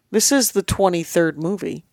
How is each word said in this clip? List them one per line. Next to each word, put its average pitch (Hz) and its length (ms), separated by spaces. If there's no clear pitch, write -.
This 214 220
is 269 200
the 196 100
twenty-third 170 800
movie. 170 520